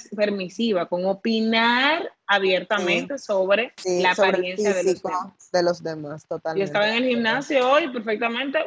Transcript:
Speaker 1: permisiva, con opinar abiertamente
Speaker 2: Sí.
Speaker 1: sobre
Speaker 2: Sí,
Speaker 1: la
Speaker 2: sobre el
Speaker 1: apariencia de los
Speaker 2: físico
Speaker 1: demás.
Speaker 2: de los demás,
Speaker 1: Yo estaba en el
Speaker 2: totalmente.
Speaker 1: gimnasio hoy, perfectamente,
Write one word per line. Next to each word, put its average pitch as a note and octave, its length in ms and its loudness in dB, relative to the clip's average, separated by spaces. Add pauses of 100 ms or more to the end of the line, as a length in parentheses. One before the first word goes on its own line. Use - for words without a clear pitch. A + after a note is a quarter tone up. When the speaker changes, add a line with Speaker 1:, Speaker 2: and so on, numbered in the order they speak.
(140)
Speaker 1:
permisiva, G3+ 720 0
con F3+ 200 -2
opinar A3+ 1040 2 (160)
abiertamente G3 880 0
Speaker 2:
Sí. - 80 -12
Speaker 1:
sobre G3+ 520 0
Speaker 2:
Sí, F3+ 260 -2
Speaker 1:
la F3+ 100 4
Speaker 2:
sobre F#3+ 180 4
el F#3+ 80 2
Speaker 1:
apariencia F#3+ 360 0
de F#3 80 0
los F3 120 2
Speaker 2:
físico F3+ 140 -8
Speaker 1:
demás. F3+ 440 -8
Speaker 2:
de F3+ 100 2
los F3 200 0
demás, D#3 440 -10 (260)
Speaker 1:
Yo G3 120 -2
estaba G#3 240 0
en A3 60 0
el A#3+ 100 0
Speaker 2:
totalmente. B3+ 40 0
Speaker 1:
gimnasio B3+ 600 0
hoy, D4+ 180 4
perfectamente, A#3+ 800 -4